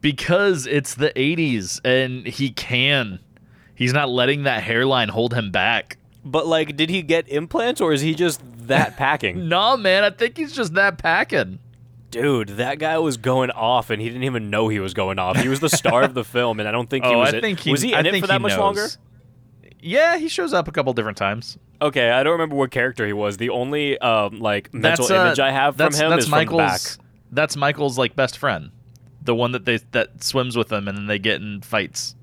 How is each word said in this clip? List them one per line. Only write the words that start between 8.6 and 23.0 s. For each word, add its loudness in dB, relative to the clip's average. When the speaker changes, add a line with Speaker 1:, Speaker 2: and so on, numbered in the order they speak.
Speaker 2:
that 0
Speaker 1:
<laughs> -
Speaker 2:
packing? -2
Speaker 1:
Nah, 2
man, 2
I 4
think -4
he's -6
just -4
that 2
packing. 0
Speaker 2:
Dude, 0
that -4
guy -2
was 0
going 0
off 0
and -2
he -4
didn't -8
even -4
know 2
he 0
was -4
going -2
off. 0
He 0
was 0
the 0
star 2
of 0
the -4
Speaker 1:
<laughs> -6
Speaker 2:
film, -2
and -2
I -4
don't -2
think -2
he 4
Speaker 1:
Oh, 6
Speaker 2:
was 4
Speaker 1:
I -2
Speaker 2:
it. -2
Speaker 1:
think -2
he, -2
Speaker 2:
Was 0
he 0
in 2
Speaker 1:
I 4
Speaker 2:
it 0
Speaker 1:
think 0
Speaker 2:
for -4
that 2
Speaker 1:
he 2
Speaker 2:
much -2
Speaker 1:
knows. 0
Speaker 2:
longer? 0
Speaker 1:
Yeah, 2
he -4
shows -4
up 0
a -10
couple 0
different -2
times. -4
Speaker 2:
Okay, 2
I 4
don't 4
remember -2
what 0
character -2